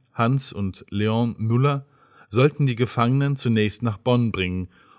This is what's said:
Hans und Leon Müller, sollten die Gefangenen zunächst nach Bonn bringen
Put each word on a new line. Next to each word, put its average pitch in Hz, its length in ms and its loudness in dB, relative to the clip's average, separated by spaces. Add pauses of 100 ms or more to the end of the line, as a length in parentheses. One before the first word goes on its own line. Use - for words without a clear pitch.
(120)
Hans 131 400 0
und 95 380 -8
Leon 110 480 -2
Müller, 131 480 0 (420)
sollten 139 380 2
die 123 100 0
Gefangenen 127 600 0
zunächst 110 460 0
nach 110 140 -2
Bonn 123 340 0
bringen 92 380 -4 (300)